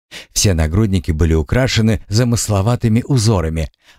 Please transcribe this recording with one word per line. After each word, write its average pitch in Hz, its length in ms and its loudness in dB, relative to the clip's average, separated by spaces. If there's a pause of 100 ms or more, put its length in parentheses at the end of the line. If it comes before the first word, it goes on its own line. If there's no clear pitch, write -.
(320)
Все - 220 0
нагрудники 90 560 0
были 80 240 2
украшены 110 760 0
замысловатыми 113 1000 0
узорами, 90 640 0 (280)